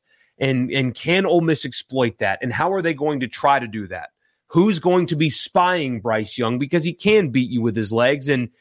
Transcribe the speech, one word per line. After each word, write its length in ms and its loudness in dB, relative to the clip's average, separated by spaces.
And, 320 0
and 240 -2
can 320 0
Ole 140 4
Miss 240 0
exploit 540 -4
that? 220 -2
And 100 -4
how 220 -2
are 80 -2
they 140 -2
going 240 -2
to 80 -4
try 320 2
to 80 -4
do 220 -10
that? 200 -12
Who's 320 2
going 280 2
to 80 -4
be 140 2
spying 720 0
Bryce 360 -2
Young? 220 0
Because 240 0
he 100 -4
can 360 2
beat 200 0
you 120 -2
with 140 0
his 180 -2
legs, 340 2
and 220 0